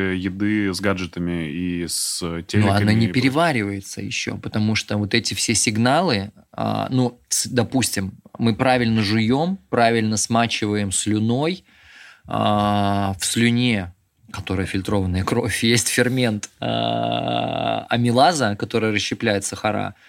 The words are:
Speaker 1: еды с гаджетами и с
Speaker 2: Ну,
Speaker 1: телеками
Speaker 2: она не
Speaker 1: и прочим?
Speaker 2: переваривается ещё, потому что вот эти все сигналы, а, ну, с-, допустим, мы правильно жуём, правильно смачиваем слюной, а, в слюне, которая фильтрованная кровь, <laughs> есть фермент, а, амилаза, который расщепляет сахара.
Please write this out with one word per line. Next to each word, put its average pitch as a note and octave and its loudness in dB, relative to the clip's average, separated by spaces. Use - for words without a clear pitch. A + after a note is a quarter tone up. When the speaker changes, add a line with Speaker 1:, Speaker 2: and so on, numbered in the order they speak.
Speaker 1:
еды G2 -2
с F2 -6
гаджетами F2 -2
и F2 -4
с - -6
Speaker 2:
Ну, E2+ -4
Speaker 1:
телеками G2+ 2
Speaker 2:
она G#2+ 4
не A2+ 4
Speaker 1:
и - 2
прочим? B2 0
Speaker 2:
переваривается B2 0
ещё, G#2 -6
потому A2 -2
что G#2+ -2
вот G#2 -2
эти A2+ 0
все - -2
сигналы, A#2 2
а, G#2+ -2
ну, B2+ 0
с-, - -2
допустим, G#2+ 0
мы A#2 2
правильно B2 4
жуём, B2 2
правильно A2+ 2
смачиваем G#2 0
слюной, A#2 0
а, G#2 2
в - -4
слюне, A#2 0
которая F#2+ -4
фильтрованная F#2+ -2
кровь, A2+ -2
<laughs> A#2 4
есть - 0
фермент, A#2+ 0
а, A#2 -2
амилаза, A#2+ 4
который G#2+ 0
расщепляет G#2 0
сахара. G2+ -2